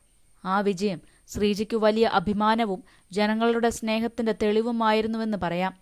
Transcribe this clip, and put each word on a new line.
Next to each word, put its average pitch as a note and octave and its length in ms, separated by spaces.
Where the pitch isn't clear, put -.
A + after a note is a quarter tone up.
ആ F#3+ 160
വിജയം G3 400
ശ്രീജയ്ക്കു G#3 540
വലിയ A3 220
അഭിമാനവും G#3+ 640
ജനങ്ങളുടെ A3+ 580
സ്നേഹത്തിന്റെ A3+ 720
തെളിവുമായിരുന്നുവെന്ന് A3 1000
പറയാം. F3+ 400